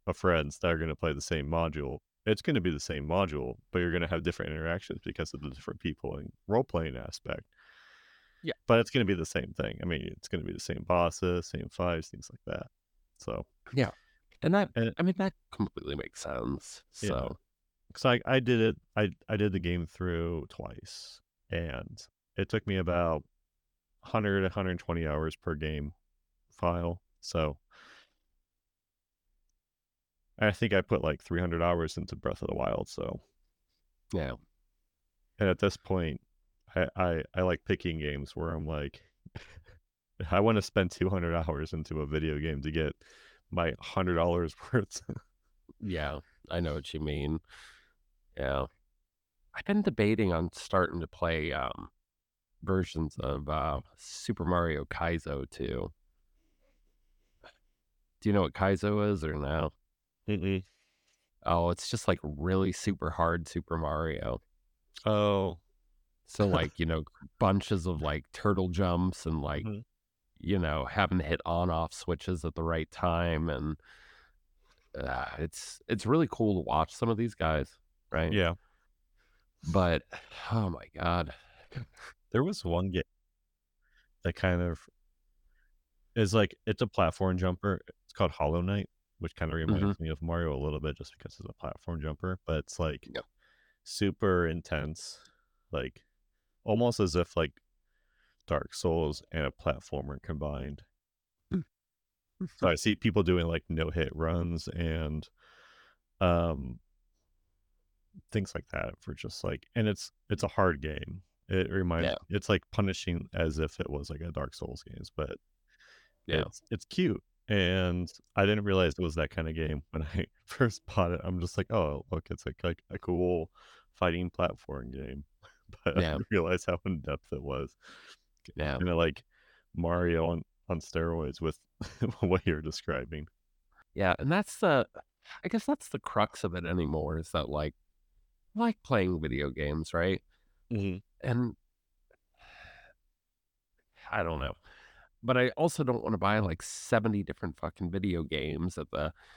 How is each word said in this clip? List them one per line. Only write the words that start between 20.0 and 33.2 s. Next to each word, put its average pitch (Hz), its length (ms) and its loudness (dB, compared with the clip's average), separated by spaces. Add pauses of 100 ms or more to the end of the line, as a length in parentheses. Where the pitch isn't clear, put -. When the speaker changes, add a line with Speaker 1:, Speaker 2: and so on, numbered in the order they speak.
Speaker 1:
twice, - 720 -14 (300)
and - 540 -6 (320)
it 98 120 -2
took - 180 -2
me 98 100 0
about 87 480 2 (800)
hundred, 98 420 2
a 92 40 2
hundred 92 300 -2
twenty 82 280 -2
hours 78 300 -2
per 82 180 -4
game 73 380 -4 (580)
file. 87 500 -2 (200)
So 78 380 -2 (2750)
I 107 120 4
think 104 220 2
I 98 80 8
put, - 220 2
like, 76 180 0
three 87 200 -2
hundred 85 200 2
hours 85 360 2
into - 180 -8
Breath - 260 -4
of - 60 -6
the - 80 -2
Wild, - 320 0
so. - 340 -6 (920)